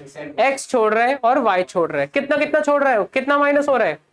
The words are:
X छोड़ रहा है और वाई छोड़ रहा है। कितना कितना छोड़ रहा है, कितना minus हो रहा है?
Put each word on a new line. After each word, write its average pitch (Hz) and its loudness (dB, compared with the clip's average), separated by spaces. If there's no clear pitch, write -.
X 269 -2
छोड़ 220 2
रहा 226 2
है 269 0
और 262 2
वाई 196 0
छोड़ 170 -2
रहा 143 -2
है। 139 -2
कितना 277 -2
कितना 294 0
छोड़ 285 2
रहा 269 2
है, 208 2
कितना 269 -2
minus 285 2
हो 262 2
रहा 220 2
है? 190 -4